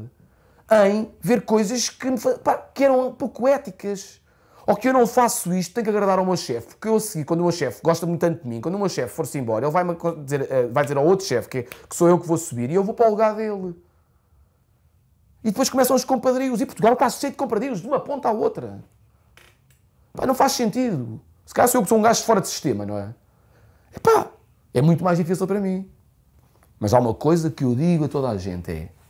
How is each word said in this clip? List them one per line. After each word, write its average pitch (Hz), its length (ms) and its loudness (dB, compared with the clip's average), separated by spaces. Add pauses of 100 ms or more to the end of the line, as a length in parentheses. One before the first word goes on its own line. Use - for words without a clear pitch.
(880)
em 214 240 0 (100)
ver 208 220 2
coisas 220 460 0
que, - 200 -10
me 262 100 -2
fa-, 254 200 -2
pá, - 180 0
que - 280 -4
eram 254 240 4
um 254 40 -12
pouco 240 360 -4
éticas. 208 720 -4 (460)
Ou 208 100 2
que 208 100 -2
eu 262 60 4
não 254 140 6
faço 226 480 0
isto, 185 180 -4
tenho 233 120 -4
que 220 40 -6
agradar 202 300 2
ao 185 80 0
meu 185 100 0
chefe. 117 300 -6
Porque - 220 -12
eu 220 80 2
a 214 40 2
seguir, 160 240 -6
quando 165 160 0
o 175 40 0
meu 175 80 2
chefe 147 300 -4
gosta 165 220 2
muito 170 160 -2
tanto 170 220 0
de 123 60 -10
mim, 117 120 -8
quando 160 140 -4
o 202 40 -4
meu 202 120 -2
chefe 123 240 -6
for-se 147 240 -6
embora, 113 260 -2
ele 147 80 -2
vai-me 175 220 0
co-, 165 200 -6
dizer, 139 360 -6
eh, 131 160 0
vai 127 180 0
dizer 139 140 -2
ao 139 80 4
outro 190 180 2
chefe 117 240 -2
que, 127 140 -6
que - 340 -16
sou 170 100 4
eu 170 120 6
que 170 80 -10
vou 160 100 0
subir 123 340 -6
e 160 40 -2
eu 196 100 2
vou 214 80 -4
para 226 140 4
o 220 40 6
lugar 214 240 0
dele. 202 400 -8 (1700)
E 226 80 -2
depois 254 200 0
começam 254 260 4
os 254 80 0
compadrios. 254 560 0
E 277 60 -2
Portugal 214 260 2
está 247 160 2
cheio 277 220 -4
de - 80 -12
compadrios, 226 420 -2
de 170 60 -12
uma 262 120 0
ponta 262 300 -6
à 226 40 0
outra. 117 520 -4 (1300)
Pá, - 140 -6
não 254 80 2
faz 262 180 2
sentido. 202 640 -2 (280)
Se - 80 -16
calhar 262 120 4
sou 247 120 2
eu 240 60 2
que 175 40 -6
sou 226 80 4
um 214 60 4
gajo 214 220 4
fora 214 180 2
de - 60 -6
sistema, 104 360 -4
não 101 140 -6
é? 101 160 -10 (840)
Epá, - 300 2 (480)
é 127 80 2
muito 165 200 4
mais 175 140 2
difícil 180 300 -2
para 196 140 -2
mim. 190 280 -4 (880)
Mas 107 140 0
há 123 80 6
uma 113 140 2
coisa 160 360 2
que - 140 -6
eu 123 100 2
digo 160 300 2
a 143 40 -2
toda 135 200 -2
a 110 80 -2
gente: 90 340 -8
é, 82 200 -8 (200)